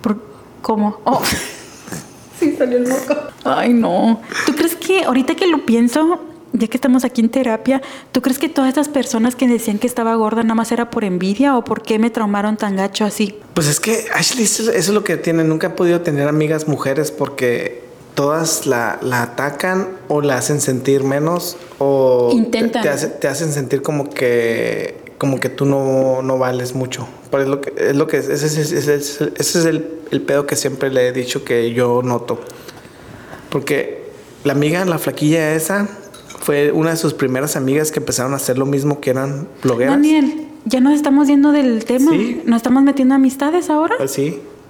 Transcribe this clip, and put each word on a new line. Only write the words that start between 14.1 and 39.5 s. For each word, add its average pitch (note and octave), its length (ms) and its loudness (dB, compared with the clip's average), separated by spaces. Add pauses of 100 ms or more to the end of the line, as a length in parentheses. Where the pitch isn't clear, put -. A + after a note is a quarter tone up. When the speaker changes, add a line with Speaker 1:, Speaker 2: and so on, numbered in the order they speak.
Speaker 2:
Ashley, A#3 300 0
eso, G#3 220 0
eso A3+ 60 2
es F3 180 0
lo G#3 140 2
que E3+ 140 0
tiene. E3 280 0
Nunca D#3 240 0
ha - 60 -8
podido E3+ 260 2
tener C#3+ 260 0
amigas D3+ 400 0
mujeres C#3+ 420 0
porque B2+ 720 -2 (320)
todas D#3 540 0
la, A#2+ 340 0
la B2 220 -2
atacan D3 640 -4 (200)
o D3 140 0
la C#3 160 0
hacen C#3 240 -2
sentir C3+ 420 0
menos D#3 540 -2 (220)
o C3+ 540 4
Speaker 1:
Intentan. A3+ 500 0
Speaker 2:
te, F3+ 60 2
te C#3 40 0
hace-, D3 140 -4
te - 200 -4
hacen D3 240 -2
sentir C3+ 300 -2
como D3 300 -4
que, A#2 840 -2 (220)
como C3+ 220 0
que C3 100 -2
tú C3+ 160 -2
no, C3 560 2
no C3 160 0
vales B2+ 380 -2
mucho. B2+ 320 -6 (240)
Pero C#3 120 2
es C3+ 60 0
lo C#3 120 -2
que, - 120 -8 (160)
es C#3 60 2
lo D3+ 120 2
que, D3+ 120 0
ese, C#3 140 -2
ese, D3+ 280 -2
ese, D3 160 -2
ese, D3 180 2 (400)
ese - 240 0
es E3 60 2
el, D#3 200 0 (260)
el C#3 100 -2
pedo C#3+ 260 0
que D3 80 -2
siempre C3+ 340 -2
le B2+ 200 2
he - 20 -4
dicho B2+ 320 -4
que A#2 300 0
yo A#2+ 280 2
noto. A#2+ 380 -2 (1120)
Porque - 560 -4 (400)
la C#3 80 2
amiga, D3+ 320 0
la E3+ 120 0
flaquilla D3+ 560 0
esa, G3 360 -2 (500)
fue D3 320 2
una D#3+ 200 2
de E3 40 0
sus D#3+ 180 0
primeras C3+ 440 -2
amigas D3 340 0
que D3+ 80 -2
empezaron C3 320 -2
a C#3 60 -2
hacer B2+ 200 -2
lo C3+ 80 0
mismo, C#3+ 360 0
que - 80 -2
eran C#3 400 -2 (120)